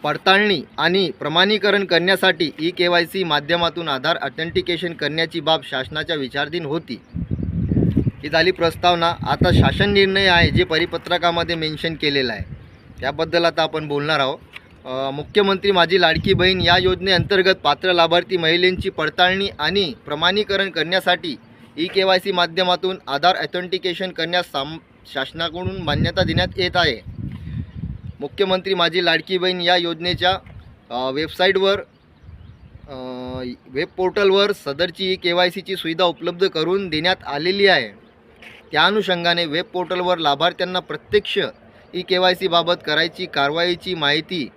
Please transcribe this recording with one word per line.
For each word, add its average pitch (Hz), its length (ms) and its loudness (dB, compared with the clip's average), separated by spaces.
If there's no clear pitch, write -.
पडताळणी 190 600 2
आणि 175 320 2
प्रमाणीकरण 196 720 2
करण्यासाठी 175 640 2
ईकेवायसी 175 640 0
माध्यमातून 165 640 -2
आधार 143 280 0
ऑथेंटिकेशन 165 760 -4
करण्याची 160 480 -4
बाब 156 200 2
शासनाच्या 156 460 -4
विचाराधीन 147 500 -4
होती. 139 340 -6
ही 147 60 -8
झाली 165 220 4
प्रस्तावना. 170 640 2
आता 147 260 2
शासन 196 380 4
निर्णय 196 360 4
आहे 170 240 6
जे 180 140 4
परिपत्रकामध्ये 170 920 0
मेन्शन 156 380 -4
केलेला 139 380 0
आहे 98 120 -8
त्याबद्दल 160 440 -2
आता 165 180 2
आपण 156 260 -4
बोलणार 147 320 0
आहोत. 135 180 -2
अ, 131 260 -6
मुख्यमंत्री 196 600 0
माझी 180 300 4
लाडकी 165 340 4
बहीण 185 260 2
या 175 180 4
योजनेअंतर्गत 185 760 2
पात्र 165 380 0
लाभार्थी 175 440 4
महिलांची 175 540 2
पडताळणी 185 580 0
आणि 170 340 0
प्रमाणीकरण 190 640 0
करण्यासाठी 170 680 -2
ईकेवायसी 185 560 2
माध्यमातून 180 640 0
आधार 143 300 2
ऑथेंटिकेशन 180 760 -6
करण्यास 175 360 -2
साम-, 147 320 -6
शासनाकडून 170 680 -6
मान्यता 160 400 0
देण्यात 165 340 0
येत 180 180 -2
आहे. 156 560 -2
मुख्यमंत्री 185 540 -2
माझी 175 300 2
लाडकी 170 340 0
बहीण 180 220 0
या 175 160 4
योजनेच्या, 175 640 0
अ, 127 200 -2
वेबसाईटवर, 190 680 2
अ, 139 60 -16
वेब 139 300 -4
पोर्टलवर 196 560 0
सदरची 180 600 -4
ईकेवायसीची 180 640 0
सुविधा 165 280 -2
उपलब्ध 175 440 0
करून 175 400 -2
देण्यात 165 280 0
आलेली 175 400 0
आहे. 127 340 2
त्या 151 120 4
अनुषंगाने 175 600 0
वेब 160 200 -4
पोर्टलवर 180 540 -2
लाभार्थ्यांना 170 600 0
प्रत्यक्ष - 580 -2
ईकेवायसी 185 540 0
बाबत 170 260 2
करायची 165 400 -2
कारवाईची 170 680 -2
माहिती 156 640 -2